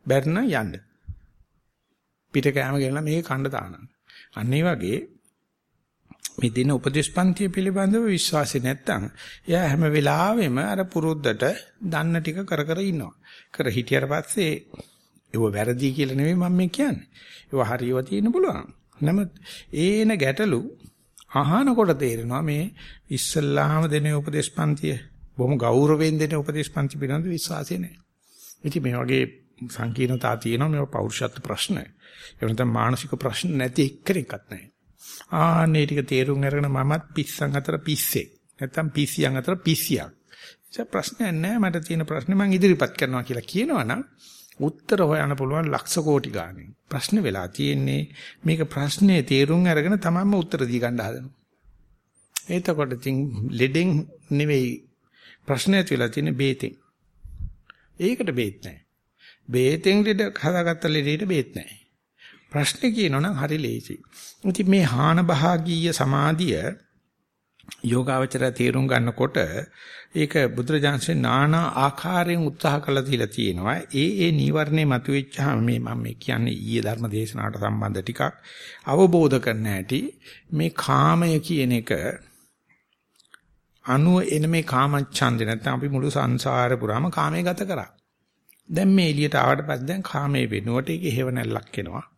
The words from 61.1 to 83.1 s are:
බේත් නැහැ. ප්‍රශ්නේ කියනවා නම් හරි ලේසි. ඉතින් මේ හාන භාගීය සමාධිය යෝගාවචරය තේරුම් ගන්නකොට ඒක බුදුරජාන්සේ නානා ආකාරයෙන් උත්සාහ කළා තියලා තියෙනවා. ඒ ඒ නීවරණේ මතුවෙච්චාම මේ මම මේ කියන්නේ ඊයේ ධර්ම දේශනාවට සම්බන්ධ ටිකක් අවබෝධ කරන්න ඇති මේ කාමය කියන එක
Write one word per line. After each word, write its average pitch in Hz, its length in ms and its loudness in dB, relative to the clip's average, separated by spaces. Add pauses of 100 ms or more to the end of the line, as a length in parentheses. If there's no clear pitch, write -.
බේත් 156 260 0
නැහැ. - 280 -12 (680)
ප්‍රශ්නේ 180 460 -2
කියනවා 170 280 0
නම් 175 160 -2
හරි 151 220 -2
ලේසි. 117 380 -6 (460)
ඉතින් 190 280 2
මේ 196 140 6
හාන 156 400 4
භාගීය 165 680 2
සමාධිය 143 720 2 (1160)
යෝගාවචරය 131 720 0
තේරුම් 123 360 2
ගන්නකොට 123 500 2 (720)
ඒක 151 220 0 (160)
බුදුරජාන්සේ 143 680 0
නානා 143 500 2 (100)
ආකාරයෙන් 170 680 0
උත්සාහ 143 320 0
කළා 139 240 0
තියලා 127 240 0
තියෙනවා. 101 500 -2 (140)
ඒ 143 180 2 (100)
ඒ 170 140 4
නීවරණේ 151 540 2
මතුවෙච්චාම 135 760 0
මේ 120 160 2
මම 120 200 -6
මේ 117 160 -8
කියන්නේ 120 420 -2
ඊයේ 110 260 -4
ධර්ම 113 260 -4
දේශනාවට 107 520 -6
සම්බන්ධ 107 380 -2
ටිකක් 117 220 -8 (640)
අවබෝධ 160 540 6
කරන්න 110 300 -2
ඇති 101 320 -4 (480)
මේ 160 280 -2
කාමය 156 600 4
කියන 147 340 0
එක 117 180 0 (2000)